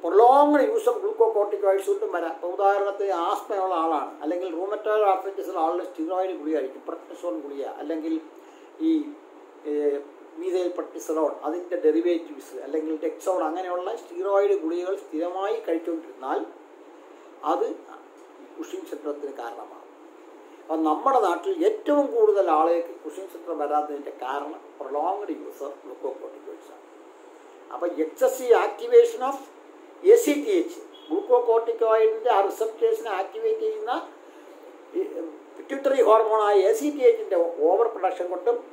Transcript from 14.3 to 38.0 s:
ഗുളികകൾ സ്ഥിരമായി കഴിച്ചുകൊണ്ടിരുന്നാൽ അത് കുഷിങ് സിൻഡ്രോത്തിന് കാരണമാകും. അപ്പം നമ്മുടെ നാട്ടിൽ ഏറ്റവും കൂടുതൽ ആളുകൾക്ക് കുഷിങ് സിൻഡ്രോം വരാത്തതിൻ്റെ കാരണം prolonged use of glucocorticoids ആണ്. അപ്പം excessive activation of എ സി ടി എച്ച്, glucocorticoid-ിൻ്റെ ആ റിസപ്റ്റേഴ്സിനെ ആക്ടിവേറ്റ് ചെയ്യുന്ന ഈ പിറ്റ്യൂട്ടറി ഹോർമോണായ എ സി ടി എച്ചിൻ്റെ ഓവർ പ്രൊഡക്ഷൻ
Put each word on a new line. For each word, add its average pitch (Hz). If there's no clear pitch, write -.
ഗുളികകൾ 180
സ്ഥിരമായി 185
കഴിച്ചുകൊണ്ടിരുന്നാൽ 160
അത് 185
കുഷിങ് 185
സിൻഡ്രോത്തിന് 147
കാരണമാകും. 107
അപ്പം 160
നമ്മുടെ 240
നാട്ടിൽ 175
ഏറ്റവും -
കൂടുതൽ 208
ആളുകൾക്ക് 170
കുഷിങ് 185
സിൻഡ്രോം 165
വരാത്തതിൻ്റെ 147
കാരണം 143
prolonged 160
use -
of -
glucocorticoids -
ആണ്. -
അപ്പം 175
excessive 254
activation -
of 302
എ -
സി 294
ടി 214
എച്ച്, -
glucocorticoid-ിൻ്റെ 226
ആ 196
റിസപ്റ്റേഴ്സിനെ 220
ആക്ടിവേറ്റ് 220
ചെയ്യുന്ന 226
ഈ -
പിറ്റ്യൂട്ടറി -
ഹോർമോണായ 214
എ -
സി 285
ടി 262
എച്ചിൻ്റെ 202
ഓവർ 220
പ്രൊഡക്ഷൻ 180